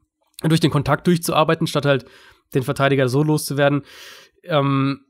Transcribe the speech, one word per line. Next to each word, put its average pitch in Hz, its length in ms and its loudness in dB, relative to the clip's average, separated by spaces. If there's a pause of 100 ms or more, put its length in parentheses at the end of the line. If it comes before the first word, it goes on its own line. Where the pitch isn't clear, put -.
(420)
durch 160 180 2
den 165 120 2
Kontakt 143 340 -2
durchzuarbeiten, 165 600 0
statt 143 180 -4
halt 139 200 0 (500)
den 135 80 0
Verteidiger 139 440 0
so 131 140 0
loszuwerden. 143 640 0 (600)
Ähm, 139 680 -2